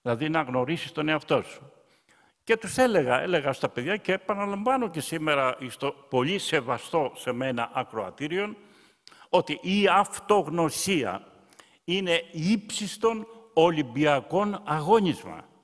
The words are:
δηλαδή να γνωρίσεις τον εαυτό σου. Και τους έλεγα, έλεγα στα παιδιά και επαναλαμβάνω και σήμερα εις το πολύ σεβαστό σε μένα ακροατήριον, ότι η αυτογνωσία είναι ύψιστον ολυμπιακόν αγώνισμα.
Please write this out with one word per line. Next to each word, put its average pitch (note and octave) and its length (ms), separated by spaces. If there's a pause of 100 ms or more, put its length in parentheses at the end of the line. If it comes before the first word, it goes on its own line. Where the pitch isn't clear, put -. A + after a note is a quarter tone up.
δηλαδή B2 280
να D#3+ 120
γνωρίσεις B2+ 500
τον D3+ 180
εαυτό D3 320
σου. - 300 (720)
Και A3+ 120
τους A3 200
έλεγα, D#3 440
έλεγα D3+ 320
στα - 160
παιδιά D#3+ 280
και F#3 160
επαναλαμβάνω G3+ 760
και D#3 100
σήμερα C#3+ 600
εις B2 180
το C#3+ 140
πολύ C#3+ 480
σεβαστό C3 760
σε - 160
μένα A#2+ 420
ακροατήριον, C#3+ 840 (720)
ότι E3 320
η G3 260
αυτογνωσία E3+ 1400 (560)
είναι F3 480
ύψιστον G#3+ 960 (260)
ολυμπιακόν D3+ 1080
αγώνισμα. D3+ 840 (160)